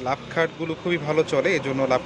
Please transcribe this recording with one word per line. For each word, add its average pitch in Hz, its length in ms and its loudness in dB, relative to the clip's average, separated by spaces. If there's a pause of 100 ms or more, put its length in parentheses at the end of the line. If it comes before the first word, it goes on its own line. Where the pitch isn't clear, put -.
লাভ 127 180 -2 (160)
খাটগুলো 160 480 -2
খুবই 175 140 0
ভালো 151 260 2
চলে, 156 300 2
এই 156 80 2
জন্য 135 220 -2
লাভ 127 240 2